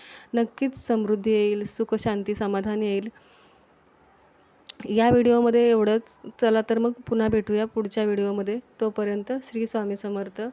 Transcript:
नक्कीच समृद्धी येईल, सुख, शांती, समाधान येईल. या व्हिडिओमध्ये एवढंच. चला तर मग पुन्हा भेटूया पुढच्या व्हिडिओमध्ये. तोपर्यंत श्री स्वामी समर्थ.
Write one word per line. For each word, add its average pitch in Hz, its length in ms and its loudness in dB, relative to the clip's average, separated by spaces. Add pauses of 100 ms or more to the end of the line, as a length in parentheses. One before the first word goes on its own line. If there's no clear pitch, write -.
(340)
नक्कीच 233 540 -2
समृद्धी 214 440 0
येईल, 208 320 2
सुख, 220 360 -4
शांती, 208 360 -2
समाधान 208 480 -2
येईल. 202 260 -2 (1800)
या 226 200 4
व्हिडिओमध्ये 240 600 6
एवढंच. 220 480 2 (240)
चला 220 200 4
तर 226 160 0
मग 233 140 0
पुन्हा 226 360 -2
भेटूया 214 380 0
पुढच्या 220 380 -4
व्हिडिओमध्ये. 202 560 -2 (220)
तोपर्यंत 208 500 -2 (120)
श्री 226 240 -4
स्वामी 202 280 -4
समर्थ. 202 460 -8 (120)